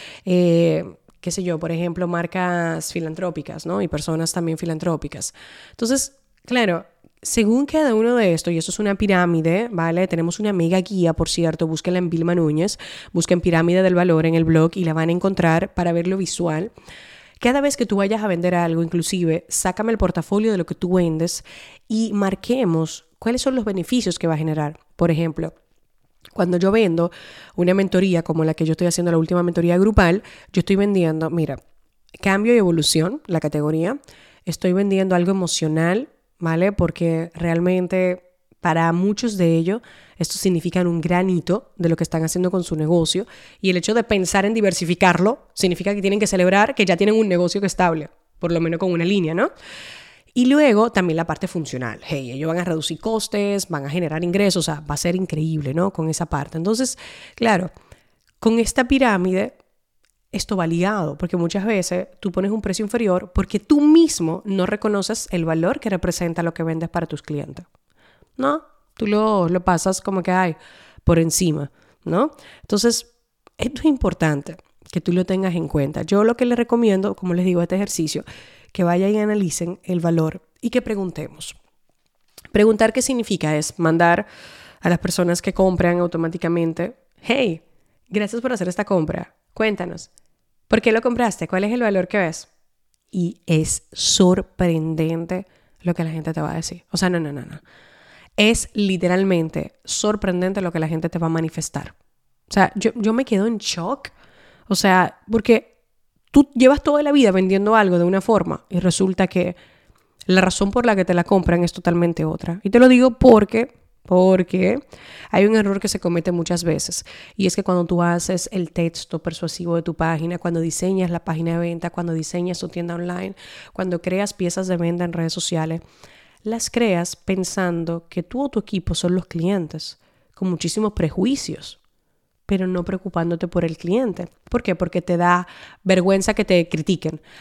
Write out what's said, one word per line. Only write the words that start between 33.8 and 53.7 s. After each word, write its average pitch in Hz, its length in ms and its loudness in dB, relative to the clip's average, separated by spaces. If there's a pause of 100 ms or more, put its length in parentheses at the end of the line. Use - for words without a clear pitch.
Estoy 180 280 -2
vendiendo 190 420 2
algo 175 160 2
emocional, 170 800 0 (300)
¿vale? 170 320 0
Porque 170 640 -2
realmente 180 880 0 (380)
para 165 300 2
muchos 202 460 -2
de 170 180 4
ellos 175 260 0 (360)
esto - 180 -4
significa 180 460 0
un 170 180 0
gran 180 300 0
hito 180 480 -2
de 165 120 0
lo 165 60 2
que 160 80 -2
están 160 200 -2
haciendo 180 260 -2
con 180 140 -2
su 170 120 -8
negocio. 165 520 0 (340)
Y 190 80 0
el 180 80 2
hecho 196 160 -2
de 226 100 2
pensar 196 420 0
en 208 80 0
diversificarlo 185 1000 2
significa 185 400 -2
que 202 80 -6
tienen 196 180 0
que 208 80 0
celebrar 196 480 4
que 208 100 2
ya 175 120 2
tienen 208 180 4
un 220 120 2
negocio 180 340 0
que 196 60 0
es 180 60 -4
estable, 165 360 0 (300)
por 170 120 -2
lo 170 80 0
menos 165 200 -2
con 185 120 -2
una 165 140 0
línea, 180 280 0
¿no? 220 180 0 (800)
Y 247 120 2
luego 247 460 4
también 180 260 0
la 165 80 -2
parte 165 220 -6
funcional. 127 560 -8
Hey, 135 280 -8
ellos 139 160 -6
van 165 120 -2
a 175 40 -2
reducir 160 360 -4
costes, 202 680 -2
van 143 160 -6